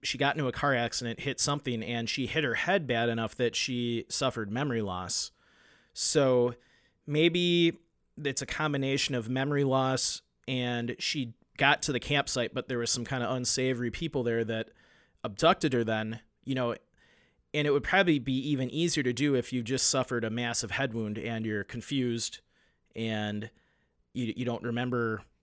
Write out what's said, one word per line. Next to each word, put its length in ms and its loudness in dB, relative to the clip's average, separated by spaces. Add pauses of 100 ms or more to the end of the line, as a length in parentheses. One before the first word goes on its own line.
she 140 -4
got 180 2
into 120 0
a 40 -2
car 240 0
accident, 460 -2
hit 180 -4
something, 440 0
and 260 -4
she 180 -2
hit 160 0
her 120 0
head 320 0
bad 220 2
enough 260 -2
that 200 0
she 520 -2
suffered 440 -2
memory 300 0
loss. 500 -4 (600)
So 600 4 (520)
maybe 680 4 (500)
it's 180 -2
a 60 -4
combination 680 0
of 140 -2
memory 340 2
loss 580 2 (260)
and 520 -2
she 340 -4 (240)
got 260 6
to 80 0
the 80 2
campsite, 540 0
but 140 -6
there 120 -2
was 120 0
some 140 -2
kind 180 -2
of 120 0
unsavory 560 0
people 320 -4
there 200 0
that 260 -4 (540)
abducted 500 2
her 100 4
then, 360 -2 (240)
you 120 -4
know, 200 0 (760)
and 140 0
it 40 4
would 120 2
probably 360 4
be 140 -2 (160)
even 200 0
easier 340 0
to 100 2
do 220 2
if 180 0
you 100 0
just 260 0
suffered 340 0
a 60 0
massive 420 -4
head 220 -2
wound 240 -4
and 280 -4
you're 180 -2
confused 760 -4 (560)
and 540 -2 (640)
you, 220 -2
you 100 -4
don't 180 -4
remember, 580 -2 (220)